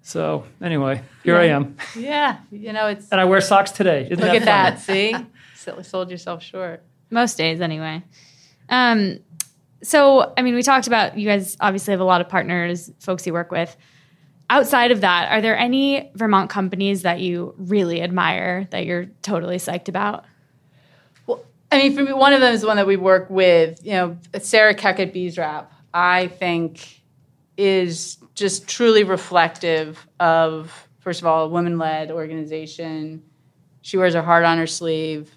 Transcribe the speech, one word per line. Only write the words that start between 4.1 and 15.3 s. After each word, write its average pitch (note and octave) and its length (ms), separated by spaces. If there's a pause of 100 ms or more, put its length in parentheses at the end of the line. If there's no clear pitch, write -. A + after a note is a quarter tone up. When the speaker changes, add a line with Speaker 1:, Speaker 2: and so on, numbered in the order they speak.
Speaker 1:
Isn't F3 100
Speaker 2:
Look - 60 (160)
Speaker 1:
that A3 40
Speaker 2:
at G3 340
Speaker 1:
funny? G3 320
Speaker 2:
that, - 120
see? - 20 (300)
So, - 240
sold F#3 300
yourself E3+ 320
short. F3 400 (280)
Speaker 3:
Most A#3 280
days, E3 240
anyway. D#3+ 400 (640)
Um, A#3 520 (600)
so, C#4 540
I B3+ 60
mean, B3 120
we B3 80
talked B3+ 240
about A#3 320
you G#3 80
guys G3+ 340
obviously F#3+ 320
have F#3 80
a F#3 40
lot F3+ 160
of F3 80
partners, F3 600 (100)
folks F#3 260
you E3 60
work E3+ 180
with. E3+ 240 (760)
Outside B3 420
of G#3 80
that, F3+ 320